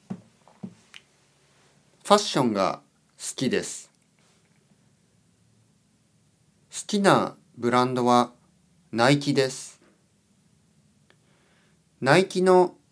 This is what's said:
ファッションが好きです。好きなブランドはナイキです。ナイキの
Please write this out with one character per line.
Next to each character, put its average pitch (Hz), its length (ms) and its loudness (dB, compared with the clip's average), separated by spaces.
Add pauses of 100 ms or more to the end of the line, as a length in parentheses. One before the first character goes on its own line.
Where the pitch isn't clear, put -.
(120)
フ - 60 -14 (1900)
ァ 202 120 4
ッ - 20 2
シ 202 200 -4
ョ 143 60 0
ン 117 100 -2
が 95 280 -4 (360)
好 - 180 -12
き 131 140 -4
で 95 140 -4
す。 - 260 -16 (2750)
好 - 160 -14
き 208 140 -4
な 156 380 2 (200)
ブ 120 140 -2
ラ 123 140 2
ン 127 80 -6
ド 123 120 -2
は 123 280 2 (580)
ナ 120 200 2
イ 143 100 2
キ 143 120 -4
で 135 160 -2
す。 - 300 -18 (2250)
ナ 135 160 4
イ 190 100 2
キ 185 140 -4
の 185 340 4 (160)